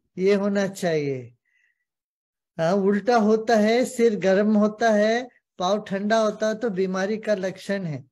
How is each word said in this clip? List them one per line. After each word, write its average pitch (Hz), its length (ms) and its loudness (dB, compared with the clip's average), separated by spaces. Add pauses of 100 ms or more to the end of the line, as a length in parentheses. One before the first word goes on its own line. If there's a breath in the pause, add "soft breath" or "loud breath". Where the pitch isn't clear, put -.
(180)
ये 190 160 2
होना 202 340 0
चाहिए। 147 680 -4 (1200)
हाँ, 165 140 0
उल्टा 202 440 2
होता 220 400 2
है, 220 280 2
सिर 233 340 0
गर्म 196 380 2
होता 214 340 2
है, 220 380 0 (300 soft breath)
पाँव 202 300 -2
ठंडा 208 320 0
होता 214 280 -2
है, 220 60 -2
तो 220 160 -4
बीमारी 190 460 -2
का 214 180 -2
लक्षण 190 500 -6
है। 143 280 -8